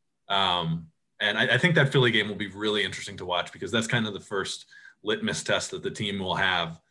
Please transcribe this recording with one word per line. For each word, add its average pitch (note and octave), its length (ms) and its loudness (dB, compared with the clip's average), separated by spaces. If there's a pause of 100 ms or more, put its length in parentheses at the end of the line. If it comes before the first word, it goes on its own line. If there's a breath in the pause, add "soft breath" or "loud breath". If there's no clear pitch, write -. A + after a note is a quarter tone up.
(300)
Um, F2 580 0 (320)
and G#2 180 0
I, A#2+ 180 4
I - 20 4
think F3 180 4
that C#3+ 160 4
Philly B2 200 6
game G#2+ 160 2
will G#2 80 -6
be G2+ 120 -6
really G#2 360 0
interesting F#2 340 -6
to F2+ 80 -8
watch F2 260 -2
because F#2 200 -8
that's A2+ 160 2
kind A2+ 200 0
of G2+ 60 -6
the F#2 60 -8
first - 460 -4 (380 loud breath)
litmus G#2 400 -2
test - 280 0
that F2 120 -8
the F#2+ 80 -4
team G2+ 280 -4
will F#2 160 -2
have E2+ 440 0 (120)